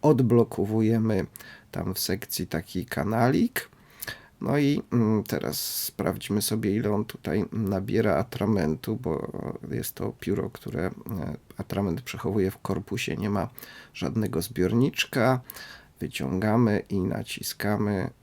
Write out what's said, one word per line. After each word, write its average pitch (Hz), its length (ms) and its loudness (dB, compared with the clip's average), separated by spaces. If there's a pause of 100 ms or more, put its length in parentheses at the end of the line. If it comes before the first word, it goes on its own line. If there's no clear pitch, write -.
odblokowujemy 110 1200 4 (460)
tam 92 220 -4
w - 60 -6
sekcji - 480 -4
taki - 380 -4
kanalik. 120 840 2 (720)
No 139 160 0
i, 143 240 2 (100)
mm, 110 320 4
teraz - 600 -2
sprawdźmy - 560 0
sobie, 110 340 2
ile 104 160 2
on 104 140 2
tutaj - 460 -2
nabiera 101 640 2
atramentu, 87 800 2
bo 82 360 -4 (400)
jest - 240 -6
to 107 240 -4
pióro, - 300 -2
które, - 360 -6
e, - 60 -2 (680)
atrament 95 440 -2
przechowuje 95 500 0
w - 60 -12
korpusie, - 600 -4
nie 104 120 -2
ma 101 200 0 (440)
żadnego 82 480 -2
zbiorniczka. 120 1000 2 (580)
Wyciągamy 104 920 2
i 98 100 -2
naciskamy 104 1080 -2 (140)